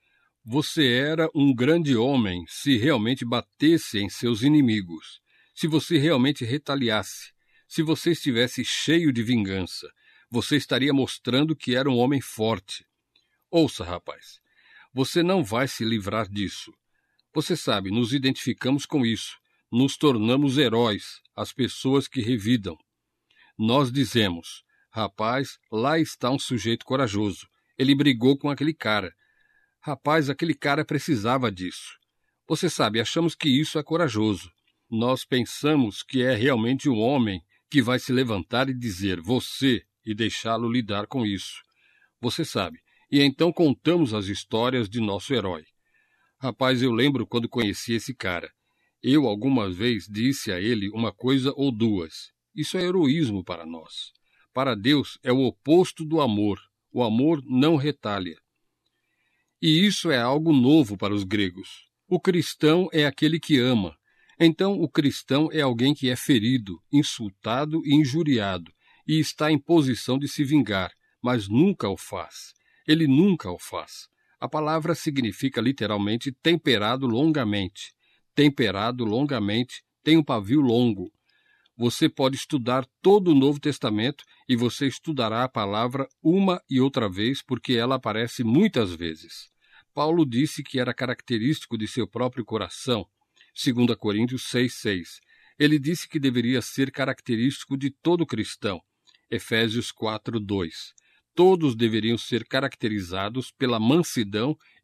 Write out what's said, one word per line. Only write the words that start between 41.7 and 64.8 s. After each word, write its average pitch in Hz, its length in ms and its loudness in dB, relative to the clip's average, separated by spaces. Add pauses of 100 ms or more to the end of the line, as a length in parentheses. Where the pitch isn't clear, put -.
Você 123 240 -4
sabe. 90 340 -6 (320)
E 143 120 4
então 143 300 2
contamos 151 600 2
as 101 120 -4
histórias 113 600 -2
de 117 120 -6
nosso 104 340 -4
herói. 92 300 -4 (760)
Rapaz, 131 440 0
eu 127 100 2
lembro 120 340 2
quando 117 220 -2
conheci 117 460 -2
esse 120 200 -6
cara. 87 380 -6 (500)
Eu 135 240 4
alguma 107 440 0
vez 98 360 -2
disse 113 460 -2
a 90 80 -4
ele 104 300 -2
uma 110 220 -4
coisa 135 440 0
ou 139 160 0
duas. 104 580 -2 (240)
Isso 151 220 -6
é 185 60 -2
heroísmo 151 600 0
para 85 240 -10
nós. - 460 -14 (400)
Para 131 240 0
Deus 127 460 0
é 127 100 0
o 131 80 2
oposto 156 640 2
do 156 160 -2
amor. 104 400 0 (300)
O 120 120 -2
amor 135 440 2
não 139 300 2
retalha. 104 600 -4 (1200)
E 170 260 4
isso 180 240 -2
é 127 100 2
algo 156 320 2
novo 131 460 6
para 104 160 -2
os 101 100 -2
gregos. 95 600 -4 (200)
O 180 140 0
cristão 175 720 2
é 151 140 2
aquele 156 340 0
que 147 180 2
ama. 120 380 0 (440)
Então, 165 320 4
o 170 160 0